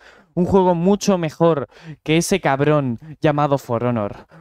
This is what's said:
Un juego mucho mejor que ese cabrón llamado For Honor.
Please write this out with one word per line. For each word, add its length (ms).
Un 120
juego 320
mucho 420
mejor 480
que 120
ese 240
cabrón 600
llamado 380
For 240
Honor. 460